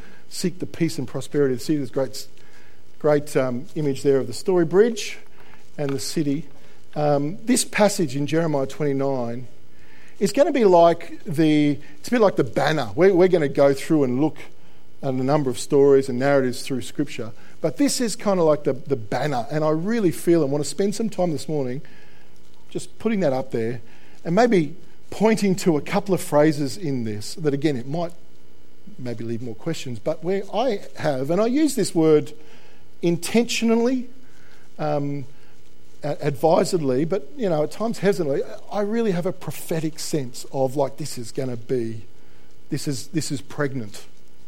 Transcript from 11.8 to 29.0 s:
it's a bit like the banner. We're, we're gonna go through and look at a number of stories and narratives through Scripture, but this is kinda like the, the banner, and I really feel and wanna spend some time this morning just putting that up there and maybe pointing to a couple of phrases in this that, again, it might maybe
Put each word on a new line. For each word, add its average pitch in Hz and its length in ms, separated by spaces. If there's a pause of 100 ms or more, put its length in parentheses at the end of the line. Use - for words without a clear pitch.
it's - 120
a - 20
bit 240 100
like 196 160
the 151 80
banner. 139 500
We're, 185 200
we're 180 140
gonna 170 200
go 139 260
through 147 300
and 123 160
look 151 180 (640)
at 135 60
a 131 40
number 131 380
of 120 80
stories 139 500
and 120 100
narratives 135 440
through 127 200
Scripture, 120 500 (280)
but - 180
this 285 220
is 226 140
kinda 190 300
like 151 200
the, 139 100
the 135 220
banner, 123 540
and 151 140
I 156 60
really 185 420
feel 170 300
and 135 100
wanna 147 120
spend 202 300
some 226 160
time 180 220
this - 160
morning 143 340 (880)
just - 280
putting 220 220
that 147 120
up 131 180
there 117 300 (440)
and 165 100
maybe 190 420 (340)
pointing 202 440
to 160 220
a 139 40
couple 196 340
of 165 60
phrases 147 560
in 139 280
this 107 320
that, 151 180
again, 139 220
it 120 100
might 165 260 (880)
maybe 120 260